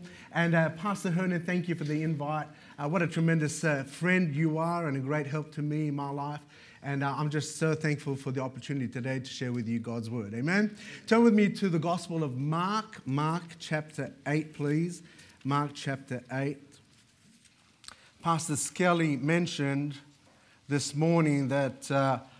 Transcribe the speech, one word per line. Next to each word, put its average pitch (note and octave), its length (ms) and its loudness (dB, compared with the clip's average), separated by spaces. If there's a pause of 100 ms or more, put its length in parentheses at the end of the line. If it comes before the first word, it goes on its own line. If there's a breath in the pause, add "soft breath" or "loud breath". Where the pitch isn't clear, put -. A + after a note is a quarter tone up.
(320 loud breath)
And, E3+ 220 2
uh, E3 160 6
Pastor G3 400 -4
Hernan, F3+ 320 0
thank F3 260 -2
you F3 60 0
for D#3 120 -4
the D3+ 180 -2
invite. D3+ 460 -2 (280 loud breath)
Uh, D3 100 -4
what F3 140 2
a D#3+ 60 2
tremendous, E3 560 2
uh, C#3+ 200 2
friend F3 520 0
you D#3 240 0
are E3+ 280 -2
and C#3 80 -2
a C#3 40 -2
great C#3+ 260 -2
help D3+ 280 -6
to E3 100 -4
me D3+ 240 -2
in C#3+ 80 -2
my C#3+ 160 -4
life. C#3+ 300 -8 (420 loud breath)
And, C#3 200 -2
uh, C#3 140 0
I'm D3+ 140 0
just D3+ 260 -4
so D#3+ 160 2
thankful D3 420 -2
for C3+ 160 -6
the C3 100 -2
opportunity C3 460 -4
today C3 300 -4
to C3 80 -8
share - 260 -6
with A#2+ 160 -4
you A#2 120 0
God's A2+ 320 -6
word. A2 240 -6
Amen? F#3 420 2 (300 loud breath)
Turn A3+ 160 6
with A#3 100 8
me G#3 160 6
to - 180 0
the E3+ 120 2
Gospel E3+ 440 -2
of B2+ 140 -2
Mark, F3 720 -2
Mark D3+ 340 0 (160)
chapter D#3 560 -6 (140)
eight, D3+ 260 0
please. D#3 480 0 (420 loud breath)
Mark C#3+ 300 0
chapter C3+ 480 -6 (100)
eight. C#3 300 -4 (1600 loud breath)
Pastor D#3 380 0
Skelly E3+ 580 2
mentioned C#3+ 800 0 (720 soft breath)
this C#3 260 0
morning D3+ 540 4
that, C3+ 420 0
uh, C3+ 300 4 (200 loud breath)